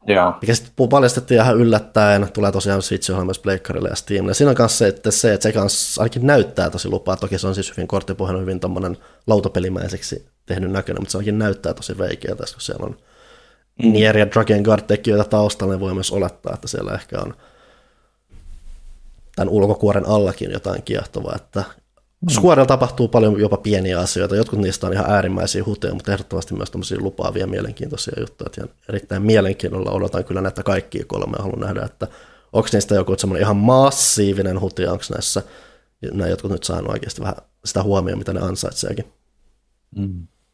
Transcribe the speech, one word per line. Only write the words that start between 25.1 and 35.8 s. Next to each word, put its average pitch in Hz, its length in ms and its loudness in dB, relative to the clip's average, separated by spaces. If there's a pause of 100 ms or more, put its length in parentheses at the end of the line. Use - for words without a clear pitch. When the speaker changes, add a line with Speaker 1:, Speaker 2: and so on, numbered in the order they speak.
Speaker 2:
äärimmäisiä 95 540 0
huteja, 98 280 -4
mutta - 180 -4
ehdottomasti 98 440 -4
myös 98 160 -8
tommosia 92 280 -6
lupaavia, 95 480 -4
mielenkiintoisia - 720 -8
juttuja. - 280 -10
Et - 100 -12
ihan - 120 -10 (200)
erittäin 98 320 -4
mielenkiinnolla 98 680 2
odotan 92 340 -2
kyllä 92 160 -4
näitä 95 220 -6
kaikkia - 440 -4
kolmea. - 320 -6
Haluan 98 200 -6
nähdä, 101 260 -4
että - 220 -10 (460)
onks 113 200 2
niistä 101 220 2
joku 95 220 2
semmonen 95 240 -2
ihan 104 160 2
massiivinen 101 1040 4
hutia, 90 300 -2
onks 87 180 -6
näissä - 340 -4 (680)